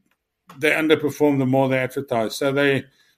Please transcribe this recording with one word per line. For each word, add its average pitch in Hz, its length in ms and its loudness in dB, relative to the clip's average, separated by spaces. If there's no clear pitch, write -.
they 147 120 0
underperform, 147 680 0
the 131 80 0
more 135 220 2
they 131 100 0
advertise. 123 580 -4
So 139 160 -2
they're 139 320 0